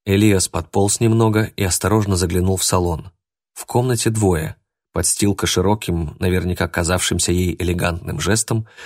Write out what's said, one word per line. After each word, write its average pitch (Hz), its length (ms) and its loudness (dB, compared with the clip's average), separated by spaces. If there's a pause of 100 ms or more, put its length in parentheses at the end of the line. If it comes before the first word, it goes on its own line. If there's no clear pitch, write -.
Элиас 101 440 4
подполз 98 500 0
немного 110 460 4
и - 180 -6
осторожно 98 540 2
заглянул 90 400 0
в - 80 -4
салон. 87 480 -2 (400)
В - 140 -16
комнате 120 440 0
двое. 101 460 0 (360)
Подстилка - 540 -2
широким, 90 720 0
наверняка 90 480 0
казавшимся 87 640 -2
ей 90 260 0
элегантным 87 640 -4
жестом, 107 480 -2 (180)